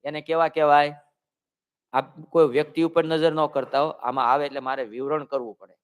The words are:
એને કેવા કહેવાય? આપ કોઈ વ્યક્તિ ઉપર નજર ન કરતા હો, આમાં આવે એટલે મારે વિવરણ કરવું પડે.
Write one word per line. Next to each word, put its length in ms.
એને 180
કેવા 280
કહેવાય? 420
આપ 120
કોઈ 220
વ્યક્તિ 320
ઉપર 220
નજર 280
ન 80
કરતા 320
હો, 20
આમાં 260
આવે 180
એટલે 140
મારે 240
વિવરણ 460
કરવું 260
પડે. 280